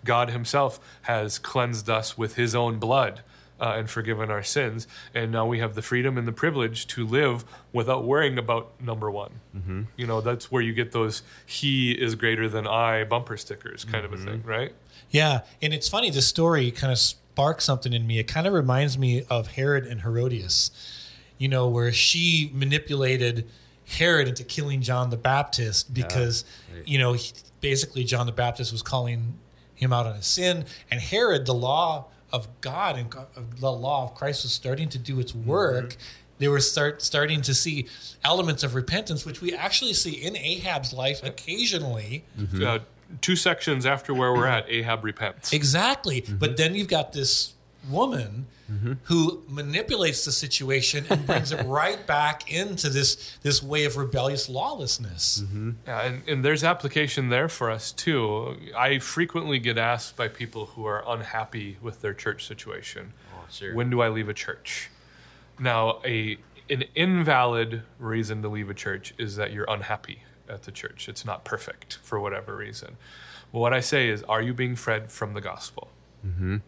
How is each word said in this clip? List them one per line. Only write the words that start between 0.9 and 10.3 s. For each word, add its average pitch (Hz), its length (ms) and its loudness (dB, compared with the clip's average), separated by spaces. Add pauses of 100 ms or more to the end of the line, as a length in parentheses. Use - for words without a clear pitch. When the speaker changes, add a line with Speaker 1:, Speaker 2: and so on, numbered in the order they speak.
Speaker 1:
has 107 360 -2
cleansed 120 500 0
us 110 280 0
with 110 180 -2
his 120 180 2
own 117 260 2
blood, 117 420 2 (400)
uh, 113 160 0
and 113 120 -4
forgiven 110 400 -2
our 104 140 -2
sins. 113 440 -2 (260)
And 113 180 -2
now 113 140 2
we 117 140 2
have 110 160 -2
the 110 60 -4
freedom 127 360 0
and 117 100 -2
the 113 60 -2
privilege 123 540 0
to 117 200 -4
live 123 380 2 (260)
without 123 320 2
worrying 135 340 4
about 113 340 -2 (100)
number 110 280 -4
one. 101 220 -6 (240)
Speaker 2:
Mm-hmm. 95 280 -6 (120)
Speaker 1:
You 123 120 -4
know, 113 120 0
that's 113 320 -2